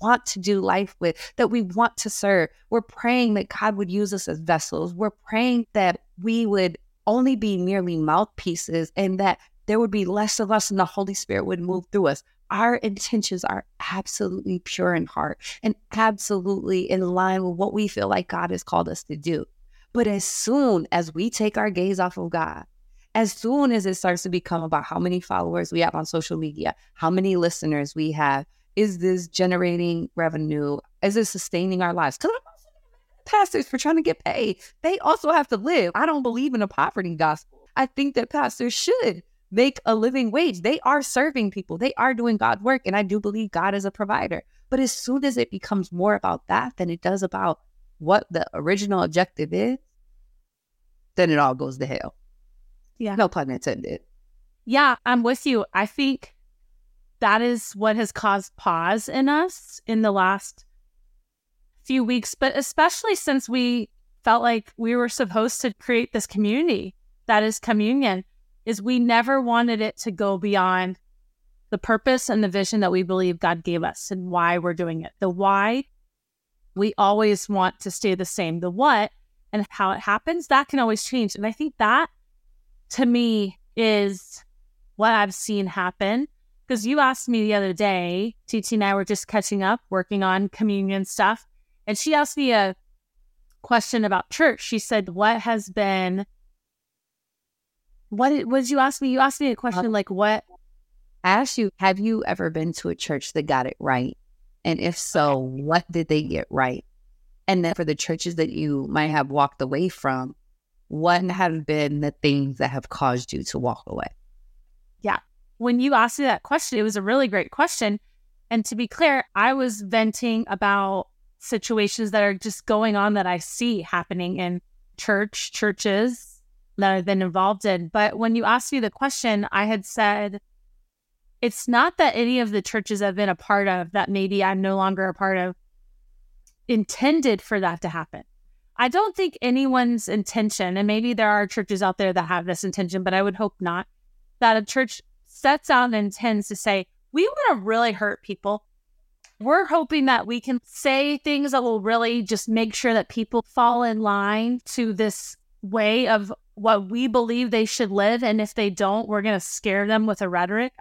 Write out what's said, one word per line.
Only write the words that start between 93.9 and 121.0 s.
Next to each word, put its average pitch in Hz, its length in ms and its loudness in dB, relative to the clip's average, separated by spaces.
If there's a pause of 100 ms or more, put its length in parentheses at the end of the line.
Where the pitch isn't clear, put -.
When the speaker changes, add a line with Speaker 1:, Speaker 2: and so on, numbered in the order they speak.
Speaker 2:
about 190 260 -2
church. 311 300 2
She - 180 -4
said, 202 300 -2
"What 208 320 2
has 220 280 -2
been," 190 560 0 (1800)
what 233 200 2
did, 277 200 0
what 262 120 2
did 247 80 -2
you 285 100 2
ask 269 220 0
me? 269 80 0
You 254 100 2
asked 269 220 2
me 277 100 2
a 226 40 -2
question 226 320 -2
Speaker 1:
Uh, - 20 0
Speaker 2:
like, 208 200 0
"What?" 208 360 0 (800)
Speaker 1:
I 185 80 4
asked 240 260 2
you, 214 200 2
"Have 190 220 2
you 220 260 0
ever 170 240 -2
been 160 240 -2
to - 160 -6
a 170 60 -4
church - 380 -6
that 151 120 -2
got 135 200 2
it 131 140 -8
right? 131 380 -2 (460)
And 165 160 0
if 170 180 -2
so, 147 400 2
what 139 540 -2
did 165 160 -2
they 156 160 2
get - 260 -6
right?" 127 360 -2 (640)
And 185 180 2
then 165 80 0
for 175 100 -4
the 156 120 -2
churches 170 400 -6
that 160 160 0
you 143 360 -2
might 151 200 0
have 151 220 0
walked 143 320 0
away 143 280 -2
from, 131 460 -4 (520)
what 175 360 2
have 170 420 -2
been 147 340 0
the 147 120 -2
things 139 480 0
that 127 100 0
have 131 200 -8
caused 123 440 -2
you 67 100 -6
to - 160 -8
walk 120 280 -4
away? - 200 -6 (920)
Speaker 2:
Yeah. - 180 -2 (380)
When 240 220 2
you 277 140 2
asked 233 260 4
me 285 60 0
that 220 180 0
question, 285 360 -2
it 214 40 2
was 214 120 -2
a 208 60 -4
really 247 260 2
great 196 240 -2
question. 220 480 0 (500)
And 226 160 0
to - 100 -8
be 226 120 -2
clear, 285 380 2 (100)
I 220 180 4
was 254 280 -2
venting 220 640 0
about 196 640 0 (300)